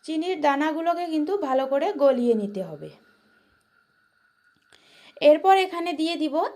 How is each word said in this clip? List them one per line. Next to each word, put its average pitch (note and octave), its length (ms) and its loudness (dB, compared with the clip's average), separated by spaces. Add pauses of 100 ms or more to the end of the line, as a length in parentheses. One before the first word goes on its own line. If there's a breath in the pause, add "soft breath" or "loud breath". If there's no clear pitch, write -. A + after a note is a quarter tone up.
চিনির D#4+ 320 -4 (100)
দানাগুলোকে D#4+ 580 0 (100)
কিন্তু D#4 180 -2 (140)
ভালো C4 260 0
করে C#4 140 0 (160)
গলিয়ে A#3+ 380 4
নিতে G3+ 280 -8
হবে। D#3 220 -14 (2500 soft breath)
এরপর F4 240 6 (100)
এখানে F4 260 -6 (100)
দিয়ে D#4+ 220 -2
দিব C#4+ 120 -4 (220)